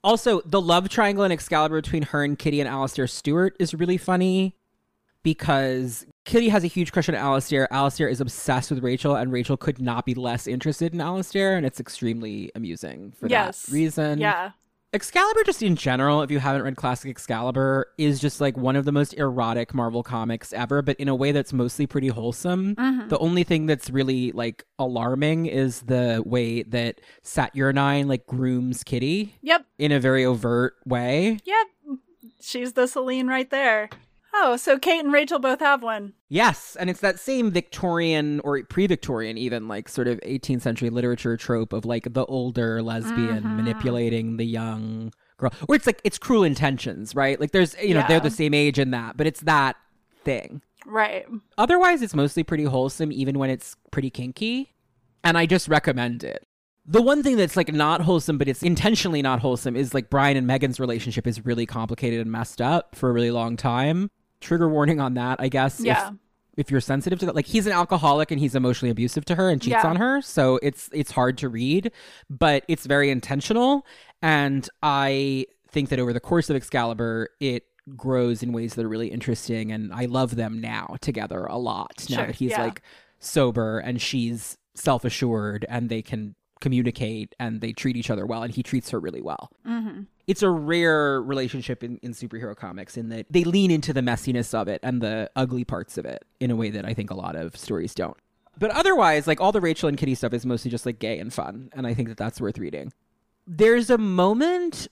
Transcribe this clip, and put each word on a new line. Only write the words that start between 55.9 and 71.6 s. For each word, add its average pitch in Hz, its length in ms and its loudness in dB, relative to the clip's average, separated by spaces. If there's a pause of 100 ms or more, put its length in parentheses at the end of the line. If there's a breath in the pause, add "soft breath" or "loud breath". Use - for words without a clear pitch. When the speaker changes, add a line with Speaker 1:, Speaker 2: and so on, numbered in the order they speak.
Speaker 1:
it. - 200 -10 (420)
The 196 160 6
one 285 220 4
thing 269 120 4
that's, 190 220 4
like, 160 160 2
not 156 280 2
wholesome, 160 360 2
but 135 100 2
it's 131 140 -2
intentionally 175 640 2
not 131 160 2
wholesome, 123 360 0
is, 135 200 -2
like, 127 160 -2
Brian 139 260 4
and 127 80 0
Megan's 135 340 2
relationship 120 460 -2
is 110 180 -4
really 117 220 0
complicated 117 560 -4
and 113 100 -4
messed 113 300 -6
up 151 340 0
for 127 140 0
a - 20 4
really 120 200 4
long 117 260 -2
time. 147 540 0 (300)
Trigger 170 280 2
warning 151 320 4
on 127 140 0
that, 123 260 -2
I 131 80 0
guess, 135 320 0
if 226 60 -4
Speaker 2:
Yeah. 208 240 2 (440)
Speaker 1:
if 143 160 -2
you're 135 80 4
sensitive 139 400 -2
to 185 60 -2
that. 170 100 -2
Like, 143 100 0
he's 214 220 0
an 202 60 0
alcoholic 156 580 2
and 143 80 0
he's 139 160 0
emotionally 127 340 2
abusive 120 360 -2
to 175 100 0
her 185 140 4
and 147 120 2
cheats 220 220 2
Speaker 2:
Yeah. 165 60 4
Speaker 1:
on 170 80 2
her. 262 240 2
So 131 420 2
it's, - 300 -4
it's 147 180 -4
hard 127 280 2
to 139 100 -4
read, 139 420 0 (380 loud breath)